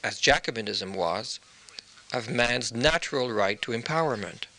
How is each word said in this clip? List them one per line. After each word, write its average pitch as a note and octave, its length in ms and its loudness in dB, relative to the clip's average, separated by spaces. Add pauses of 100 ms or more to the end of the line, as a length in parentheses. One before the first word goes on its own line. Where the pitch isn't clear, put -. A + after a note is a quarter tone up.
as G2+ 160 -2
Jacobinism G#2+ 720 2
was, F#2+ 460 -2 (720)
of A#2 160 -4
man's A#2+ 420 2
natural C3 600 2
right G#2 320 2
to - 80 -4
empowerment. A#2 720 -2 (160)